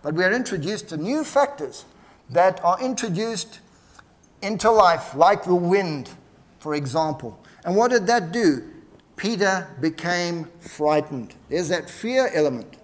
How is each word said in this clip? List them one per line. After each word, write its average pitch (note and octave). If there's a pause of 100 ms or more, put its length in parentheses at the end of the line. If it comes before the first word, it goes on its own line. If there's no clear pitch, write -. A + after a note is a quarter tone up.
But D3+
we F3+
are F#3+
introduced G3+
to D#3+
new B3+
factors C4+ (460)
that F#3
are F3+
introduced A3+ (800)
into G#3+
life, F#3
like F#3
the F3+
wind, F3 (500)
for D3+
example. D3 (260)
And F3+
what A#3+
did G#3+
that G#3+
do? F3 (440)
Peter F#3+ (120)
became E3+ (100)
frightened. D3+ (140)
There's D#3+
that E3+
fear B3+
element. C#3